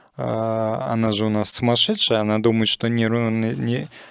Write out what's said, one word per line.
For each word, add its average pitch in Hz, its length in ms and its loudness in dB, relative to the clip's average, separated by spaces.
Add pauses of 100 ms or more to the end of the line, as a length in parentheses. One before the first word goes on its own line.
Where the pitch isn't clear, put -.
(180)
а, 113 720 -2
она 113 200 2
же 104 120 0
у 107 60 0
нас 107 200 0
сумасшедшая, 120 720 2
она 107 200 0
думает, 110 280 2
что - 200 0
нервная, 113 680 0
не-, 135 340 -4 (220)